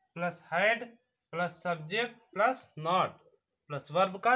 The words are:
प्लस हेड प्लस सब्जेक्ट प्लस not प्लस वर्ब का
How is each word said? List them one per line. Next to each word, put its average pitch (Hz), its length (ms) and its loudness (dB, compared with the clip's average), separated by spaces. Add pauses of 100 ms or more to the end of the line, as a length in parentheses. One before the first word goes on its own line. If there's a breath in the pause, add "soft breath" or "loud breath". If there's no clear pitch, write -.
(160)
प्लस 170 260 -4 (120)
हेड 220 300 2 (500)
प्लस 170 300 -4
सब्जेक्ट 180 520 -2 (180)
प्लस 247 340 0 (120)
not 160 400 0 (500)
प्लस 143 220 -8
वर्ब 190 320 2
का 240 120 4